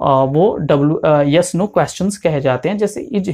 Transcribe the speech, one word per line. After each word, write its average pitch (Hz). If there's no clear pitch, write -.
अ, 135
वो 151
डब्ल्यू, 147
अ, 151
yes 165
no 170
questions 180
कहे 156
जाते 135
हैं, 208
जैसे 202
"Is 196